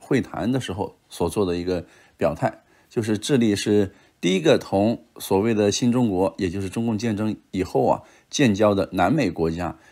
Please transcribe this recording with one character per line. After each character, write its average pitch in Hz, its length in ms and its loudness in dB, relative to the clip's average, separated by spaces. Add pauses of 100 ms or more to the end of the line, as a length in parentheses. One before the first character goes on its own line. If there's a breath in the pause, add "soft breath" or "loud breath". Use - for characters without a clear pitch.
会 135 200 0
谈 - 300 -4
的 131 80 0
时 107 140 -6
候 95 240 -6 (140)
所 87 180 -4
做 101 160 0
的 87 120 -2
一 87 60 -6
个 87 220 -4 (320 soft breath)
表 76 180 0
态， - 280 -4 (260 soft breath)
就 117 140 -4
是 107 160 -2
智 143 180 0
利 113 180 4
是 104 380 2 (260 soft breath)
第 180 160 0
一 185 60 0
个 147 180 4
同 - 460 -2 (140)
所 98 200 0
谓 113 140 2
的 104 180 2
新 120 220 0
中 123 160 2
国， 95 300 0
也 95 100 -2
就 95 120 -6
是 95 100 -6
中 117 160 -4
共 113 100 0
建 110 180 -2
政 107 220 -2 (140)
以 - 120 -2
后 131 240 0
啊， - 160 0 (280 soft breath)
建 117 240 4
交 104 200 4
的 95 180 0
南 90 200 2
美 139 180 2
国 82 200 -2
家， 82 260 -6 (160 soft breath)